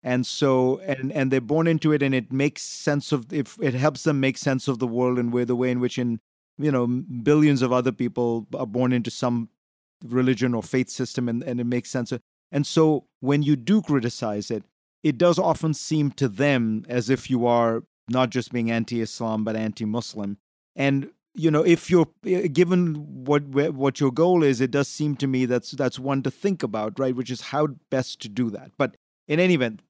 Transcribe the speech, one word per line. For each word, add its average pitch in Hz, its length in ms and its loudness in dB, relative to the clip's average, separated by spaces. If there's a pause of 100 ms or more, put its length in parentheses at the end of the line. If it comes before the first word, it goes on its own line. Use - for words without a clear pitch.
And 127 220 0
so, 131 540 2
and, 135 320 -6
and 135 180 0
they're 135 100 2
born 151 260 0
into 156 260 2
it, 143 100 2
and 135 120 2
it 127 180 -2
makes 139 300 -2
sense - 500 -2
of, 123 200 -4
if 143 280 -4
it 131 140 0
helps 139 280 0
them 147 160 2
make 135 180 0
sense 135 300 -2
of 123 120 -2
the 127 80 -2
world 123 320 0
and 120 140 0
where 123 120 0
the 123 120 0
way 127 140 0
in 123 80 -2
which 123 200 -2
in, 120 200 -2 (400)
you 147 140 0
know, 123 120 2
m-, 123 220 -2 (160)
billions 151 400 4
of 123 100 2
other 127 200 2
people 117 540 -2 (100)
are 127 100 -4
born 123 260 0
into 120 180 0
some 120 380 -4 (560)
religion 123 500 0
or 110 80 -2
faith 131 260 -2
system, 123 400 -4
and, 117 160 -4
and 123 160 -4
it 117 60 -2
makes 120 240 -4
sense 123 200 -4
of, 123 100 -6 (300)
and 143 160 -2
so 156 380 2 (160)
when 143 220 2
you 147 120 4
do 156 260 2
criticize 117 720 -2
it, 107 140 -6 (400)
it 139 140 0
does 175 200 6
often 160 340 0
seem 147 400 0
to 135 160 0
them 113 600 0
as 120 200 -2
if 131 220 0
you 123 160 2
are 117 380 2 (240)
not 127 220 2
just - 220 -4
being 117 200 -2
anti-Islam, 113 720 -2
but 110 100 -2
anti-Muslim. 107 800 -6 (380)
And, 139 360 0 (240)
you 160 160 2
know, 151 120 4
if 170 280 2
you're, 170 180 4 (180)
eh, 185 220 0
given 151 760 0
what, 147 180 2
wh-, 143 320 -2
what 135 260 0
your 135 100 4
goal 165 320 4
is, 131 180 2
it 127 120 0
does 143 160 0
seem 151 280 -2
to 139 120 -2
me 127 180 2
that's, 120 260 -2
that's 131 260 -4
one 135 260 -2
to 135 60 0
think 190 340 -2
about, 107 340 -4
right? 131 160 0
Which 123 160 -6
is 120 100 -6
how 151 280 -2 (220)
best - 320 -4
to 117 60 -12
do 113 220 -2
that. - 260 -14
But 127 200 0 (320)
in 151 100 2
any 180 160 6
event 117 360 0